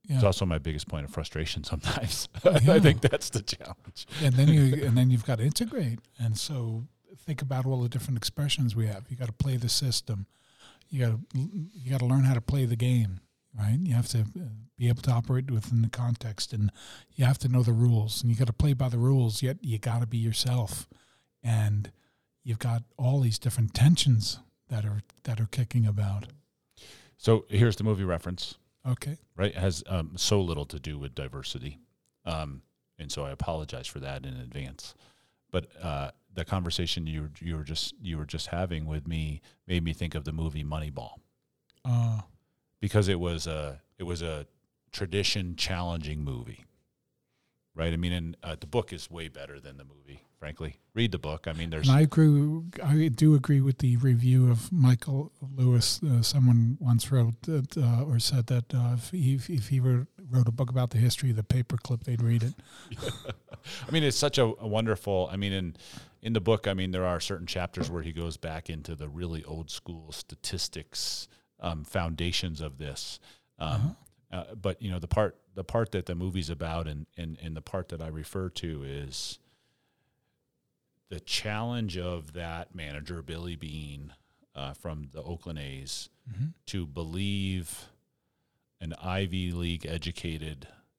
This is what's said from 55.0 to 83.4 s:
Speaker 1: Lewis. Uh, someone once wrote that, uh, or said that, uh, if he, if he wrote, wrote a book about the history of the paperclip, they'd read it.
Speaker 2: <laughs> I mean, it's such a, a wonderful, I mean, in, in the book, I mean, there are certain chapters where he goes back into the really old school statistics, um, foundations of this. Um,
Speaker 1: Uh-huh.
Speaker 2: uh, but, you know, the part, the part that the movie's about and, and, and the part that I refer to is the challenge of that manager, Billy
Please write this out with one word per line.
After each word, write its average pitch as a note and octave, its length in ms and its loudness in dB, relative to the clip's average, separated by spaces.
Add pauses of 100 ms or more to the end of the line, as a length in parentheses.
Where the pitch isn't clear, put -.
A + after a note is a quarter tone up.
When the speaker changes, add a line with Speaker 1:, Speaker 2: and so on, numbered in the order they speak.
Speaker 1:
Lewis. B2+ 640 2
Uh, C3+ 180 4
someone A#2+ 600 6
once A#2+ 320 4
wrote A#2 300 4
that, D3 360 -2
uh, A#2+ 240 4
or C#3+ 160 2
said A#2 300 0
that, B2 260 0
uh, A#2+ 200 2
if A#2 180 -4
he, C#3 260 2 (100)
if A#2+ 200 -2
he C3+ 100 2
wrote, B2+ 300 2 (200)
wrote B2 200 4
a A2+ 40 2
book A#2+ 180 -2
about B2 200 0
the A#2 80 0
history B2 320 4
of A2+ 60 2
the G#2+ 80 -2
paperclip, B2 580 -2
they'd A#2+ 180 -2
read A#2 220 4
it. B2+ 120 -2 (440)
Speaker 2:
<laughs> - 80 -8 (840)
I - 40 -12
mean, D#3+ 100 4
it's C#3 140 2
such D3 220 2
a, C3 60 6
a A2 220 -2
wonderful, G#2 640 2
I F#2+ 60 -6
mean, G2 160 -2
in, F#2 240 -4 (440)
in A2+ 120 -4
the A2+ 80 2
book, A2 260 2
I G2 80 0
mean, F#2+ 160 -2
there F#2 160 -2
are F2 140 0
certain F2+ 260 -6
chapters F2 420 -6
where E2 140 -6
he E2+ 100 -6
goes E2 240 -6
back D#2+ 320 -10
into D#2+ 280 -10
the D2+ 120 -10
really E2 360 -8
old D#2+ 260 -12
school D#2+ 400 -14
statistics, - 1200 -10 (320)
um, E2 240 -6
foundations E2+ 760 -4
of C#2+ 180 -10
this. C#2+ 420 -12 (400)
Um, G2+ 340 -2 (380)
Speaker 1:
Uh-huh. F#2 80 -8 (100)
Speaker 2:
uh, - 60 -14
but, F#2+ 260 -6
you G#2+ 80 -4
know, F2+ 80 -4
the E2+ 100 -8
part, G#2 280 0 (180)
the F#2+ 100 -8
part A2+ 260 -2
that F#2 160 -4
the F#2 80 -6
movie's F2 360 -4
about E2 360 -6
and, D2+ 200 -8 (100)
and, E2 260 -10
and D#2+ 140 -10
the D#2 60 -12
part - 260 -8
that D#2+ 120 -12
I E2 80 -10
refer D#2+ 420 -8
to D#2 340 -10
is C#2 560 -10 (1700)
the F2 100 -10
challenge G#2+ 800 -4
of F2 360 -6
that E2+ 420 -10
manager, D2+ 460 -10
Billy E2 340 -10